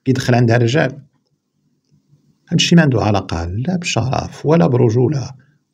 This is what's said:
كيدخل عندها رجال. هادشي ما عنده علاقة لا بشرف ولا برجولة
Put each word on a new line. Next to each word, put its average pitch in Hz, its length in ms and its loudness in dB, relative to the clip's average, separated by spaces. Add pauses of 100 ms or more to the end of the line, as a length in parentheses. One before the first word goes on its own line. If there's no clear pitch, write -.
كيدخل 127 300 0
عندها 117 220 4
رجال. 131 460 0 (1500)
هادشي 170 280 2
ما 170 60 6
عنده 123 200 2
علاقة 92 420 -2
لا 123 320 -6
بشرف 113 720 -4
ولا 165 200 4
برجولة 123 640 0 (440)